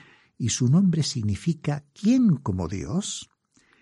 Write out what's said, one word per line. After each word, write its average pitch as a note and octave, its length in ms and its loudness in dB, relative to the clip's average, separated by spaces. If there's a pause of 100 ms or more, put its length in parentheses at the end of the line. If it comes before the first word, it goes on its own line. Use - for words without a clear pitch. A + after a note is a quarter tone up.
(380)
y A#2 120 -2
su B2 200 0
nombre E3 320 4
significa C#3+ 800 -4 (160)
"¿Quién A#3 360 4
como F#2 320 -4
Dios?". G2+ 640 -6 (500)